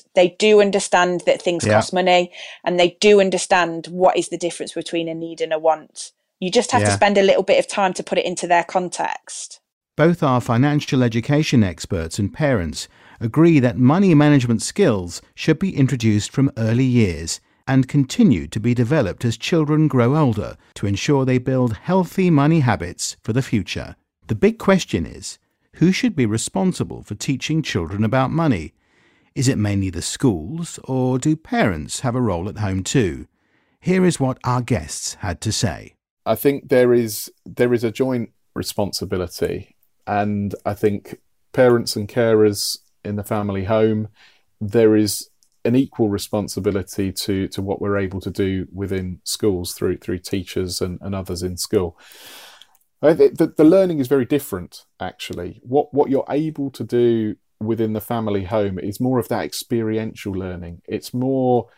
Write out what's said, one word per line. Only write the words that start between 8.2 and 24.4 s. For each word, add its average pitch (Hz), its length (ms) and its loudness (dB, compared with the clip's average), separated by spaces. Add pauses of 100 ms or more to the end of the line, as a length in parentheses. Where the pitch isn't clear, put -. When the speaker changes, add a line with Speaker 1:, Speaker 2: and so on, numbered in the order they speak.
Speaker 1:
into - 220 -6
their 175 180 2
context. - 960 -8 (340)
Speaker 2:
Both 165 260 2
our 127 200 2
financial 135 600 2
education 123 600 2
experts 85 560 -4
and 101 140 -2
parents 113 540 -2 (320)
agree 151 400 4
that 120 200 2
money 170 340 6
management 143 480 6
skills 104 600 0 (120)
should - 240 0
be 190 180 -2
introduced 113 560 2
from 139 260 2
early 113 260 0
years 101 560 0 (300)
and 135 180 2
continue 135 600 2
to 107 140 -8
be 120 120 0
developed 117 520 0
as 117 100 0
children 156 540 2
grow 127 260 2
older 113 400 0 (200)
to - 120 -6
ensure 131 380 0
they 127 120 2
build 127 460 0
healthy 180 460 0
money 156 320 4
habits 92 600 -2
for 113 100 -4
the 127 80 0
future. - 540 -6 (320)
The 120 80 -2
big 214 220 2